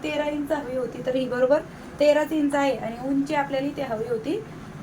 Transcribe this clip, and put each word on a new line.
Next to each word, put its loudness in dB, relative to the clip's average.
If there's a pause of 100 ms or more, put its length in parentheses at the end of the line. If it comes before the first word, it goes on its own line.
तेरा -2
इंच -2
हवी -2
होती, -4
तर 2
ही 2
बरोबर 4 (400)
तेराच 6
इंच 2
आहे 4
आणि -6
उंची 0
आपल्याला 0
इथे -4
हवी -4
होती -2 (440)